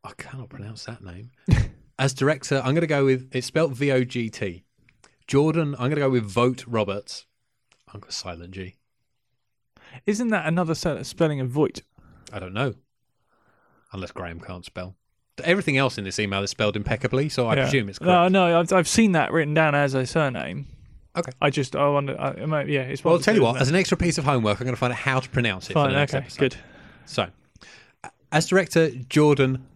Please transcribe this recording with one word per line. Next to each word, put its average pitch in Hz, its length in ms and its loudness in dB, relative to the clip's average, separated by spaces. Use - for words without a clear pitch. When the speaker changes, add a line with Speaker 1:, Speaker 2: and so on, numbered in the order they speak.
Speaker 1:
I - 140 -18
cannot - 320 -16
pronounce 110 380 -16
that 113 180 -16
name. 92 260 -18
Speaker 2:
<laughs> - 520 0
Speaker 1:
As 131 140 2
director, 143 500 0
I'm 127 100 2
gonna 165 140 2
go 143 160 2
with, 131 280 2
it's 127 140 -4
spelt 160 260 0
V 139 200 0
O 131 100 4
G 120 260 -4
T. 92 360 -8
Jordan, 151 500 2
I'm 123 100 0
gonna 147 120 0
go 139 100 2
with 123 140 2
Vogt 120 420 0
Roberts. 104 600 -4
I've 101 60 -14
got - 120 -16
silent 87 400 -12
G. 92 220 -12
Speaker 2:
Isn't 214 220 -2
that 190 180 0
another 165 280 0
se-, 147 300 -4
spelling 151 360 0
of 131 100 -4
Voight? 143 320 0
Speaker 1:
I 107 60 -10
don't 92 160 -12
know. 120 200 -2
Unless 95 200 -10
Graham 85 280 -12
can't 90 240 -14
spell. 92 320 -12
Everything 170 320 2
else 131 220 0
in 104 60 -6
this 95 140 -8
email 98 240 0
is 101 80 -4
spelled 107 260 0
impeccably, 117 520 -2
so 127 180 -2
I 110 100 2
Speaker 2:
Yeah. 135 80 2
Speaker 1:
presume 131 260 0
it's 98 100 -14
Speaker 2:
No, 160 60 -2
Speaker 1:
correct. 180 260 6
Speaker 2:
no, 175 280 4
I've, 170 120 0
I've 185 160 4
seen 220 240 4
that 156 200 2
written 151 220 0
down 156 200 4
as 143 200 4
a 131 120 0
surname. 127 600 -2
Speaker 1:
Okay. 170 160 -4
Speaker 2:
I 143 80 4
just, 135 260 -4
I 143 120 2
wonder, 143 300 -2
I, 139 120 -4
it - 180 -10
might, 151 200 -2
yeah, 143 140 0
it's 135 220 -8
Speaker 1:
Well, 170 100 6
I'll 170 40 2
Speaker 2:
probably 139 60 -4
Speaker 1:
tell 214 100 4
you 214 60 6
Speaker 2:
true, 135 40 6
Speaker 1:
what, 113 120 2
Speaker 2:
isn't - 20 -6
it? 120 40 2
Speaker 1:
as 123 60 2
an 151 80 0
extra 185 220 0
piece 175 200 0
of 151 60 -4
homework, 117 360 2
I'm 123 40 -6
gonna 123 120 -4
find 123 180 -2
out 113 40 -10
how 131 220 0
to - 80 -10
pronounce 110 420 -2
it 190 40 -8
Speaker 2:
Fine, 147 140 4
Speaker 1:
for 135 40 0
the 139 60 2
next 143 160 0
Speaker 2:
okay, 135 100 -2
Speaker 1:
episode. - 160 -16
Speaker 2:
good. 135 160 0
Speaker 1:
So, 92 220 -4
as 156 140 2
director 165 440 2
Jordan 131 840 2